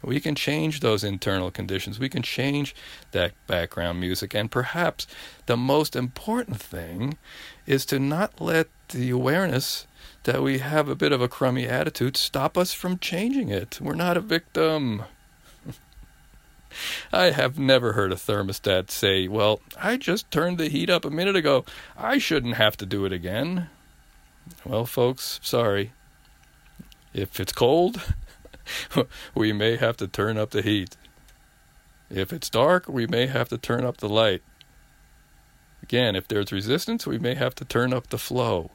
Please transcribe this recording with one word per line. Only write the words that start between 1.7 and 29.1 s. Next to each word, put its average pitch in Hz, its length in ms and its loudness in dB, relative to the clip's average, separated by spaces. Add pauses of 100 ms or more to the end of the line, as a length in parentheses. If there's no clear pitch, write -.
We 135 100 -2
can 123 140 -4
change 139 520 -2 (360)
that 87 220 0 (140)
background 87 520 -2
music. 90 340 -4
And 104 160 -2
perhaps 160 580 -2 (380)
the 120 120 2
most 139 380 2
important 131 640 -4
thing 90 580 -6 (480)
is 135 220 0
to 139 120 0
not 156 420 -2
let 165 260 2 (220)
the 127 220 -2
awareness 131 760 0 (380)
that 131 180 2
we 135 180 2
have 147 280 2
a 135 80 -2
bit 151 160 2
of 131 100 2
a 123 60 2
crummy 127 400 0
attitude 127 500 -2
stop - 400 0
us 180 160 2
from 180 260 -2
changing 220 500 -2
it. 101 320 -4
We're 143 140 -4
not 175 220 2
a 170 40 0
victim. 156 840 0 (640)
<laughs> - 80 -12 (1400)
I 180 180 8
have 135 260 2
never 131 360 6
heard 98 180 2
a 90 40 0
thermostat 98 760 0
say, 95 360 2
"Well, 104 340 2 (160)
I 226 200 0
just 220 340 -2
turned 175 260 0
the 160 120 0
heat 165 200 -2
up 180 160 2
a 151 40 -2
minute 180 260 0
ago. 143 300 4 (320)
I 269 200 0
shouldn't 131 380 0
have 107 220 4
to 104 80 -10
do 98 200 -2
it 92 60 0
again." 123 580 -4 (960)
Well, 113 200 -2
folks, 127 560 0
sorry. 107 500 2 (1200)
If - 260 -6
it's - 120 -4
cold, 170 500 4 (960)
<laughs> - 400 -4